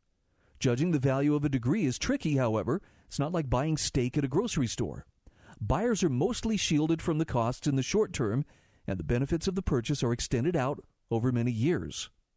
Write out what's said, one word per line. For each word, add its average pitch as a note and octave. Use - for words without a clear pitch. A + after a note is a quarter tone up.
Judging C3+
the D3+
value C#3
of D3
a D3+
degree C3+
is B2+
tricky, E3+
however. A2+
It's -
not D3
like D#3+
buying C#3+
steak B2+
at D3
a C3+
grocery D3+
store. D#2+
Buyers F3+
are F3
mostly G#3+
shielded D#3+
from E3
the D#3+
costs A#2+
in C#3+
the C3
short G3+
term, A#2+
and F#2+
the F2
benefits C#3
of F#3
the F#3+
purchase C#3
are A#2+
extended C3+
out C3+
over A#2
many A#2+
years. A2+